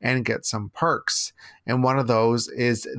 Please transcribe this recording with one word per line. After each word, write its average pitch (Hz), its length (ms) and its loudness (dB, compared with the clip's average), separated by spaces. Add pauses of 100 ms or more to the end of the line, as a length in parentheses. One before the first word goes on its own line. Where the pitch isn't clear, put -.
and 123 240 0
get - 180 -2
some 104 300 -6
perks. - 580 -2 (360)
And 127 160 2
one 131 160 2
of 120 80 0
those 117 420 2
is 120 380 0 (120)